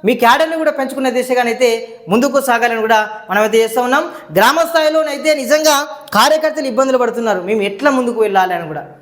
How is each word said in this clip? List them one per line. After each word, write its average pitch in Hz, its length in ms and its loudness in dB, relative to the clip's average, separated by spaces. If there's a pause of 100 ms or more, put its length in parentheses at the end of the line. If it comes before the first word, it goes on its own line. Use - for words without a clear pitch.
మీ 240 100 2
క్యాడర్ని 285 420 2
కూడా 311 140 0
పెంచుకునే 269 400 -4
దిశగానైతే 240 880 -2 (100)
ముందుకు 254 320 2
సాగాలని 233 400 0
కూడా 214 300 2 (200)
మనమైతే 214 280 2
చేస్తూ 226 240 0
ఉన్నాం. 285 280 0 (260)
గ్రామ 254 260 4
స్థాయిలోనైతే 311 720 0
నిజంగా 294 540 2 (260)
కార్యకర్తలు 302 520 2
ఇబ్బందులు 262 320 0
పడుతున్నారు, 226 420 -2
మేము 202 220 -2
ఎట్లా 202 280 -2
ముందుకు 240 300 -2
వెళ్ళాలి 196 340 2
అని 170 120 -6
కూడా. 151 180 -10 (160)